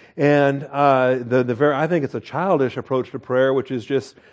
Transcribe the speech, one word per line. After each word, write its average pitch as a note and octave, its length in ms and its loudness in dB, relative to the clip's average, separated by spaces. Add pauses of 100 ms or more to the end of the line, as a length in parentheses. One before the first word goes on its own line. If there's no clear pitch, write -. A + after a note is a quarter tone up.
(160)
And, C#3+ 480 2
uh, C3 560 2
the, B2 240 0
the A#2+ 100 -2
very, C#3+ 200 2
I D3+ 120 -2
think D#3+ 180 -2
it's A#2+ 120 -8
a A2 40 -6
childish D3 560 -2
approach B2+ 360 -4
to C3 80 -12
prayer, C3 340 0
which C3 160 -2
is A#2+ 140 -6
just C3+ 320 -6 (160)